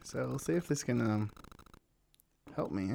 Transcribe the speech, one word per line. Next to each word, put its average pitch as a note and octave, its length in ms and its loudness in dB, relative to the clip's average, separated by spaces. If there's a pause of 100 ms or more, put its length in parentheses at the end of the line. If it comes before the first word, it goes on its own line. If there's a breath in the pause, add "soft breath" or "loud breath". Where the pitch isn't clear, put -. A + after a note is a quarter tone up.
so - 240 -2
we'll B2+ 120 -2
see E3 160 0
if E3+ 140 2
this D3 140 0
can, A#2+ 200 2
um, G#2+ 280 2 (1200)
help D#3 180 -2
me F#2+ 220 0